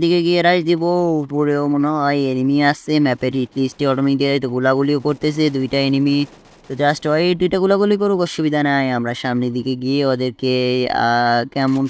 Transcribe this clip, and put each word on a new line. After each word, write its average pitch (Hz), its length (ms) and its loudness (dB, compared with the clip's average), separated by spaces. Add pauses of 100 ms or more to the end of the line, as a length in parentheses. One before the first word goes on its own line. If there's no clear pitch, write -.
দিকে 175 220 2
গিয়ে 175 220 2
রাশ 180 120 4 (100)
দিব। 165 140 0 (400)
উপরেও 143 400 0 (100)
মনে 143 160 0 (100)
হয় 143 200 0 (120)
এনিমি 131 260 0 (140)
আসছে, 151 220 -6 (120)
ম্যাপের 127 340 -2
হিট 123 180 -4
লিস্টে 135 340 -2
অটোমেটিক 135 300 0
দিয়ে 139 100 2 (120)
তো 131 120 -4
গোলাগুলিও 135 520 2
করতেছে 151 360 -2 (120)
দুইটা 135 220 -2 (100)
এনিমি। 139 300 2 (500)
তো - 40 -14 (100)
just 147 220 0 (100)
ওই 165 120 2 (140)
দুইটা 185 240 0
গোলাগুলি 202 380 2
করুক, 202 260 0
অসুবিধা 151 320 -2 (100)
নাই, 139 160 0 (120)
আমরা 120 140 -4 (100)
সামনের 123 360 -2
দিকে 131 160 -4 (100)
গিয়ে 135 180 0 (100)
ওদেরকে, 127 420 -2 (520)
আহ, 120 340 2 (140)
কেমন 135 360 0